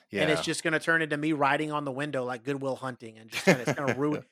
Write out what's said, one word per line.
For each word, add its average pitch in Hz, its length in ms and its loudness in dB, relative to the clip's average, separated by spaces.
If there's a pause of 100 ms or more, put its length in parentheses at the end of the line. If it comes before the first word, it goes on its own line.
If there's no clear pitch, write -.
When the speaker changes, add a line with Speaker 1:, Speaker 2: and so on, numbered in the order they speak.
(120)
Speaker 1:
and 151 180 2
it's 156 100 4
Speaker 2:
Yeah. - 20 0
Speaker 1:
just 160 200 -2
gonna 160 160 2
turn 165 220 4
into 151 160 0
me 156 160 0
writing 147 400 2
on 147 120 -2
the 139 80 -4
window 135 320 -2
like 123 200 -6
Good 139 160 -2
Will 135 160 -2
Hunting, 117 400 -10
and 110 140 -20
just - 160 -6
gonna, 139 140 0
it's 135 120 -2
gonna 131 220 -2
ruin, 147 380 -2